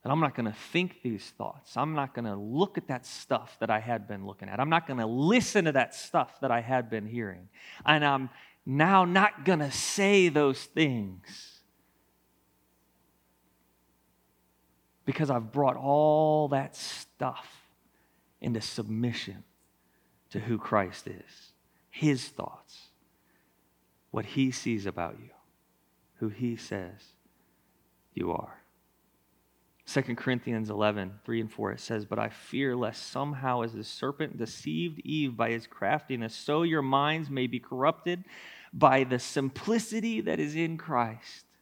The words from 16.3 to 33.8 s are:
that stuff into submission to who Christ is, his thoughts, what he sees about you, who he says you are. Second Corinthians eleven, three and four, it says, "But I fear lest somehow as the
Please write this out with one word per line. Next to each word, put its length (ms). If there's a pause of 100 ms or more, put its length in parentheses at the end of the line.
that 260
stuff 880 (760)
into 220
submission 840 (880)
to 80
who 180
Christ 480
is, 460 (400)
his 360
thoughts, 600 (1200)
what 160
he 240
sees 380
about 320
you, 100 (840)
who 140
he 260
says 440 (1160)
you 160
are. 280 (1300)
Second 300
Corinthians 560
eleven, 520
three 160
and 120
four, 200
it 80
says, 260
"But 120
I 120
fear 460
lest 360
somehow 500
as 120
the 100